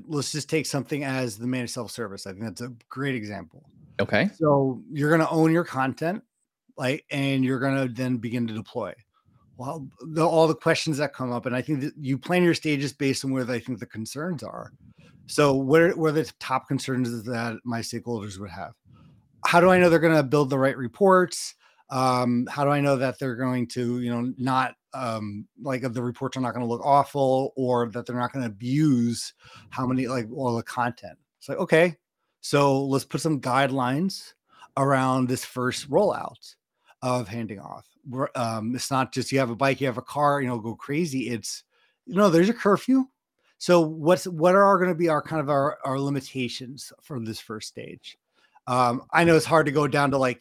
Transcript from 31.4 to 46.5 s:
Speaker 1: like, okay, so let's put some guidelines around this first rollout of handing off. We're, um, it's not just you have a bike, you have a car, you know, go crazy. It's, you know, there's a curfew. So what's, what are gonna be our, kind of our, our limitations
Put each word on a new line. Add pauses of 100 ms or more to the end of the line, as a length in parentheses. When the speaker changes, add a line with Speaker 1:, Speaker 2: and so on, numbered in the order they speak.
Speaker 1:
like,
okay, (440)
so
let's
put
some
guidelines (420)
around
this
first
rollout (460)
of
handing
off. (240)
We're,
um,
it's
not
just
you
have
a
bike,
you
have
a
car,
you
know,
go
crazy.
It's, (420)
you
know,
there's
a
curfew. (540)
So
what's,
what
are
gonna
be
our,
kind
of
our,
our
limitations (100)